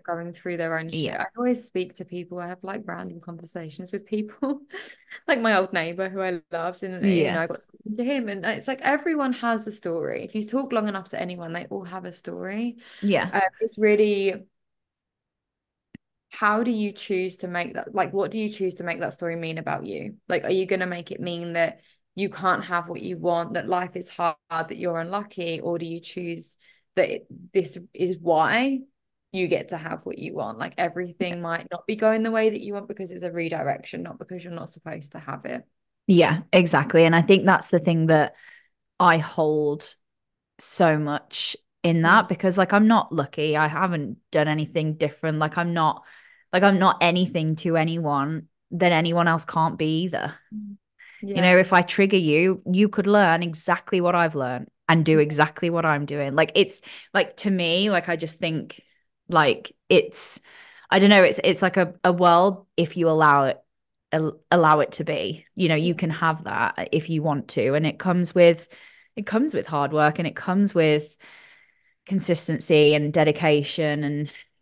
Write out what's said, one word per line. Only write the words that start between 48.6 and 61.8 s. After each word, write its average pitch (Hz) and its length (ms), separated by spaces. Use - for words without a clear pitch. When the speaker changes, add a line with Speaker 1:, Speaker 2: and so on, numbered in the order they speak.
Speaker 2:
that 175 220
anyone 170 360
else 165 180
can't 160 340
be 160 240
either. 165 320
Speaker 1:
Mm. 208 220
Speaker 2:
You 196 140
Speaker 1:
Yeah. 180 60
Speaker 2:
know, 180 160
if 185 160
I 180 80
trigger 196 360
you, 175 440
you 196 180
could 208 180
learn 190 340
exactly 170 600
what 175 120
I've 170 220
learned 127 320
and 165 160
do 156 80
Speaker 1:
Yeah. 156 60
Speaker 2:
exactly 151 500
what 165 160
I'm 147 200
doing. 139 300
Like, 151 180
it's, - 280
like, - 240
to 208 120
me, 180 400
like, 175 200
I 170 80
just 160 220
think, - 420
like, 156 420
it's, - 540
I 196 80
don't 196 100
know, 202 140
it's, - 200
it's 185 180
like 185 160
a, 180 160